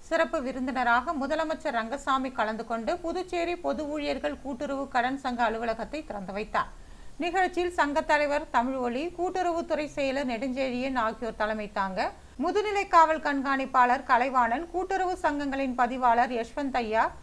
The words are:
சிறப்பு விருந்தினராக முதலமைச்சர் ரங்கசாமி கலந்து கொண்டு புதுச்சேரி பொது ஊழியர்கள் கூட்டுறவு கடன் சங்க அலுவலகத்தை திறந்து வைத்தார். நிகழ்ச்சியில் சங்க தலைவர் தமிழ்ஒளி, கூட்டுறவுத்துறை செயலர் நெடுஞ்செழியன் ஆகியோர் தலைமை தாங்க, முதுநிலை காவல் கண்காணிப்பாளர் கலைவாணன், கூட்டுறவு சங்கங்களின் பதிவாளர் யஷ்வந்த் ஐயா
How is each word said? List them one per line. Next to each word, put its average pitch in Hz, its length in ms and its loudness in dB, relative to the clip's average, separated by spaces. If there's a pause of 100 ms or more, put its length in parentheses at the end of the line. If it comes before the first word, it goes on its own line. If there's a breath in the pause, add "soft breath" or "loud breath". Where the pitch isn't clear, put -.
சிறப்பு 330 380 2
விருந்தினராக 254 760 2
முதலமைச்சர் 311 560 -2
ரங்கசாமி 262 580 0
கலந்து 220 340 -2
கொண்டு 226 220 -2 (140)
புதுச்சேரி 349 580 -2
பொது 277 180 -2 (120)
ஊழியர்கள் 285 500 -2
கூட்டுறவு 277 400 -4 (100)
கடன் 254 300 0
சங்க 247 240 -2
அலுவலகத்தை 226 520 -4 (100)
திறந்து 196 260 -8
வைத்தார். 208 340 -2 (540 loud breath)
நிகழ்ச்சியில் 359 560 0
சங்க 294 320 2
தலைவர் 294 340 2 (100)
தமிழ்ஒளி, 247 480 0 (140)
கூட்டுறவுத்துறை 339 800 -2
செயலர் 269 360 0
நெடுஞ்செழியன் 254 760 -2
ஆகியோர் 220 360 -4
தலைமை 214 260 -2 (120)
தாங்க, 190 200 -2 (460 loud breath)
முதுநிலை 392 480 2
காவல் 320 340 8
கண்காணிப்பாளர் 262 840 4
கலைவாணன், 247 540 4 (100)
கூட்டுறவு 370 400 0 (100)
சங்கங்களின் 269 560 0
பதிவாளர் 247 580 4
யஷ்வந்த் 262 440 -2
ஐயா 220 220 4 (180)